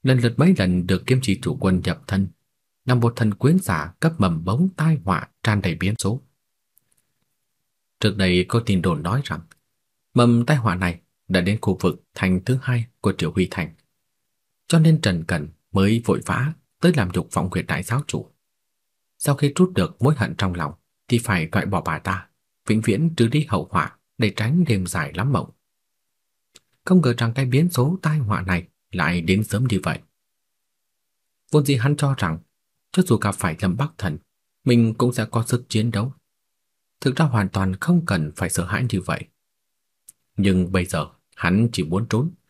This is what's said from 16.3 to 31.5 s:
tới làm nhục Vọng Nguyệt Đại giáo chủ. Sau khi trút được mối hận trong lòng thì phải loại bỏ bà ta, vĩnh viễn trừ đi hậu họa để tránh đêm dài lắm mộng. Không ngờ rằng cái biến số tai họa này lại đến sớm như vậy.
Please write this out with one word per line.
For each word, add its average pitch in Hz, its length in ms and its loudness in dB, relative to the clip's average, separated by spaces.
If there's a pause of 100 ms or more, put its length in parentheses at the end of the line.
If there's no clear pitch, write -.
tới 175 160 4
làm 95 160 0
nhục 87 200 -4
Vọng 80 180 -2
Nguyệt 85 160 -4
Đại 80 160 -4
giáo 131 240 -4
chủ. - 240 -8 (880)
Sau 143 160 0
khi 143 200 0
trút 185 200 4
được - 280 -2
mối 147 140 4
hận 92 220 -2
trong 92 160 -2
lòng 78 180 -6 (360)
thì 120 100 2
phải 95 340 -2
loại 92 140 -2
bỏ 95 140 -2
bà 78 180 -6
ta, 95 300 -6 (380)
vĩnh 110 140 2
viễn 147 360 0
trừ 117 100 4
đi 151 220 0
hậu 87 220 -2
họa - 260 -2 (220)
để 107 180 0
tránh 147 280 2
đêm 95 220 0
dài 76 280 -6
lắm 123 180 -2
mộng. 87 180 -2 (1300)
Không 185 180 6
ngờ 123 160 2
rằng 117 160 -2
cái 135 120 -2
biến 139 220 2
số 165 340 0
tai 156 160 0
họa 104 240 -2
này 90 260 -4 (240)
lại 87 280 -2
đến 92 240 0
sớm 113 200 -2
như 104 180 0
vậy. - 160 -6 (1500)